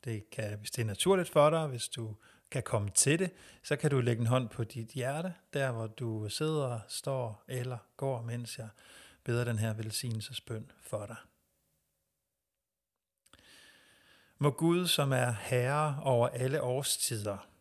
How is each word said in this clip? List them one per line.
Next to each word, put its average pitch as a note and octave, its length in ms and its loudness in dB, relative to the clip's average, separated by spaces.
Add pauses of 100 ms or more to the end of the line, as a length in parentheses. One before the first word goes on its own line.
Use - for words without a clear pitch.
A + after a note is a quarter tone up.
det A2 260 -6
kan, G#2 280 -6
hvis G#2 120 -10
det B2 120 -2
er A2+ 40 2
naturligt F3 420 2
for D3+ 220 8
dig, D#3+ 160 0
hvis B2 220 -6
du A2 260 -8 (360)
kan C3+ 120 -2
komme G2+ 280 0
til D3+ 280 4
det, F#3 120 0 (320)
så D3 140 0
kan D3+ 140 2
du C3+ 100 4
lægge A#2 200 2
en A#2 60 4
hånd B2 220 4
på A#2+ 160 -4
dit A2+ 240 -10
hjerte, D3 460 -4 (180)
der C3+ 200 0
hvor A2+ 140 -4
du A2 420 -4
sidder, C#3 600 0
står B2 600 -6
eller B2+ 300 -6 (180)
går, C3 260 -2
mens A#2 360 -6
jeg A2+ 100 -10 (560)
beder A#2+ 200 2
den A#2 140 0
her A2 160 0
velsignelsesbøn A2 960 -6 (100)
for G#2 260 -8
dig. A2+ 100 -12 (3250)
Må C#3 120 4
Gud, E3+ 360 2
som C#3+ 260 2
er B2 180 4
herre C3+ 720 0
over B2+ 260 4
alle C3 340 -2
årstider A#2+ 880 -2 (120)